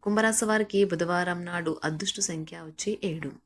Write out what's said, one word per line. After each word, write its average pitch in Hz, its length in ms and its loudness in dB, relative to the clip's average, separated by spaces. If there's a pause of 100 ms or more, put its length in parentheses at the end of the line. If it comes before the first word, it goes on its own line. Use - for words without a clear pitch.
కుంభరాశి 220 420 4
వారికి 214 400 2
బుధవారం 175 600 0
నాడు 175 260 -2 (120)
అదృష్ట 160 360 -2
సంఖ్య 165 380 -4 (100)
వచ్చి 156 240 -6 (120)
ఏడు. 156 280 -4 (140)